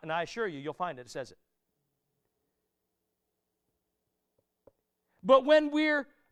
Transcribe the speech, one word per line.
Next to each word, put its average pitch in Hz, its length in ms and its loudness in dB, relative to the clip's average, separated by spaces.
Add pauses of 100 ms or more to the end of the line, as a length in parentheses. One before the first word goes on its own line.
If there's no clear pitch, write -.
and 160 100 -8
I 165 120 -4
assure 220 240 -8
you, 151 100 -10
you'll 143 160 -10
find 170 240 -8
it. 123 40 -18
It 120 80 -20
says 135 200 -12
it. - 80 -20 (3750)
But 262 220 6
when 302 260 4
we're 302 380 0 (240)